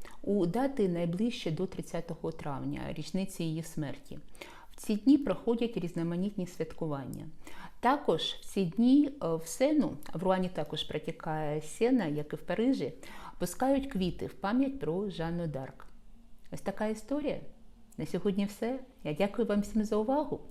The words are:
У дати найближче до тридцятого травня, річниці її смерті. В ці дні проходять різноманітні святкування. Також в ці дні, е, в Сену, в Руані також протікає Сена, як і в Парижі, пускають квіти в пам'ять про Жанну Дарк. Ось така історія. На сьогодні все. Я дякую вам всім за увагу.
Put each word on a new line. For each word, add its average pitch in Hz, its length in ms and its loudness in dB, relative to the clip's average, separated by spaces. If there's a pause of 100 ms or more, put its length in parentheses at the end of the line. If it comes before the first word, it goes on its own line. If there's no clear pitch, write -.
(220)
У 202 240 4
дати 233 440 2
найближче 175 640 0
до 185 160 0
тридцятого 165 640 -4
травня, 135 500 -4 (120)
річниці 185 500 -2
її 160 200 -2
смерті. - 560 -6 (520)
В - 40 -16
ці - 200 0
дні 262 220 8
проходять 233 600 0
різноманітні 175 680 0
святкування. 143 760 -4 (540)
Також 247 420 4
в - 240 -4
ці 196 200 0
дні, 262 440 8 (140)
е, 165 120 2
в 165 100 -2
Сену, 254 520 2 (160)
в 165 100 -2
Руані 185 260 4
також 156 340 -4
протікає 156 760 -2
Сена, 226 440 4
як 147 280 -2
і - 20 -2
в - 40 -6
Парижі, 208 540 2 (460)
пускають 269 480 2
квіти 185 380 0
в - 80 -6
пам'ять 262 460 2
про 180 300 0
Жанну 170 380 -2
Дарк. 135 400 -6 (680)
Ось - 60 -8
така 202 260 -2
історія. 277 520 -2 (580)
На 156 80 -4
сьогодні 196 400 0
все. 233 340 -2 (240)
Я 151 100 -2
дякую 202 340 2
вам 208 140 4
всім 208 220 0
за 214 120 0
увагу. 269 440 2 (120)